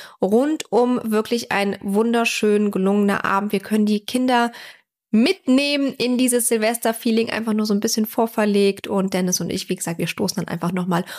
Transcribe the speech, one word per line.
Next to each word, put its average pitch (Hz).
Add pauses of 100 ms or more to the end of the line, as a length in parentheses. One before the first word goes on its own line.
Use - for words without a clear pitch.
(220)
rundum 247
wirklich 220
ein 202
wunderschön 214
gelungener 202
Abend. 202
Wir 202
können 214
die 208
Kinder 247 (600)
mitnehmen 277
in 247
dieses 240
Silvester-Feeling, 226
einfach 220
nur 214
so 214
ein 202
bisschen 214
vorverlegt. 202
Und 190
Dennis 185
und 170
ich, 180
wie 185
gesagt, 170
wir 165
stoßen -
dann -
einfach 175
nochmal 180 (160)